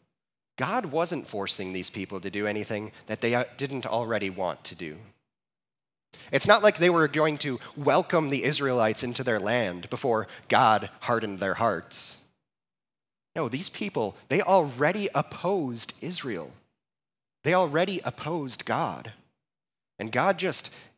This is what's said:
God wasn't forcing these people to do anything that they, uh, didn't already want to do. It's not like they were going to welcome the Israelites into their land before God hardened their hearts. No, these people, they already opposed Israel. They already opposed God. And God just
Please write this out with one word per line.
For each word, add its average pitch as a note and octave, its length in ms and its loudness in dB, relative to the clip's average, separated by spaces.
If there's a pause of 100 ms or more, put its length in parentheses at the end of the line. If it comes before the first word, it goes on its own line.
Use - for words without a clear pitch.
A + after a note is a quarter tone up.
(560)
God F#3+ 300 -2
wasn't D#3+ 400 -2
forcing F#2+ 460 -4
these F#2 160 -6
people F#2+ 320 -8
to F#2+ 100 -8
do G#2 160 -2
anything G#2+ 460 -4 (140)
that A2 160 -6
they, A#2+ 120 2
uh, B2 100 2 (120)
didn't C3+ 300 -6
already A2 420 -2
want F#2 360 -4
to - 100 -12
do. D#2+ 240 -10 (1300)
It's - 160 2
not G#3 160 8
like G#3 160 6
they F3 120 6
were E3 180 4
going D3+ 300 2
to C3 200 -4 (180)
welcome D3 540 2
the B2+ 140 0
Israelites B2+ 580 2
into B2 220 -4
their A2+ 160 2
land G2 500 0
before A2+ 380 0 (200)
God G#2+ 420 6 (100)
hardened G#2+ 400 -2
their F#2+ 140 0
hearts. - 640 -4 (1160)
No, D3+ 140 -2
these C3+ 200 -6
people, B2+ 480 -4 (120)
they E3 140 2
already F3 720 2
opposed D3 880 -2
Israel. A#2 520 -8 (880)
They D#3 100 2
already F3+ 520 2
opposed C#3+ 600 -6
God. A2+ 480 -4 (840)
And A2 140 -6
God E3 260 2
just F3 320 -4 (280)